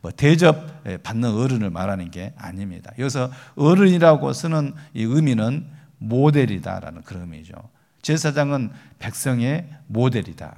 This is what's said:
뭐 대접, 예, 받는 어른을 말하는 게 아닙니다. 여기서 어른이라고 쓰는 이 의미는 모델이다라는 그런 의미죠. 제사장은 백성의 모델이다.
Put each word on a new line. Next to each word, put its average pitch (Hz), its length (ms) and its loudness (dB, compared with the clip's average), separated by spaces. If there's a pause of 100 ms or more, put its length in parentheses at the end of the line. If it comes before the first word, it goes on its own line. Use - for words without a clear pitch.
뭐 82 80 -10
대접, - 760 2
예, 95 120 -10
받는 113 360 -4
어른을 117 360 -2
말하는 92 400 -6
게 87 260 -12
아닙니다. 95 600 -14
여기서 131 320 -4 (260)
어른이라고 165 760 6
쓰는 156 420 -2 (200)
이 110 80 -4
의미는 127 640 0 (320)
모델이다라는 101 1040 0
그런 92 200 -14
의미죠. 82 320 -16 (480)
제사장은 143 680 -2 (280)
백성의 131 680 -4 (180)
모델이다. 107 720 -2